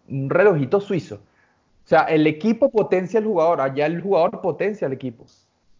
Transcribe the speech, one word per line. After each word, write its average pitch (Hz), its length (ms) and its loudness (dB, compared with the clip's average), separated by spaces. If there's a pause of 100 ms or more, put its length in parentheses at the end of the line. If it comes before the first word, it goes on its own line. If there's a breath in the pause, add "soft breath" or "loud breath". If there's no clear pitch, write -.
un 139 220 -6
relojito 180 500 2
suizo. 185 360 -6
O - 720 -20
sea, 160 180 4
el 156 220 2
equipo 220 440 0
potencia 190 500 0
al 208 60 -4
jugador, 170 340 0
allá 135 260 -2
el 170 140 -4
jugador 190 400 0
potencia 185 460 -4
al 135 80 -4
equipo. 127 320 -12 (540)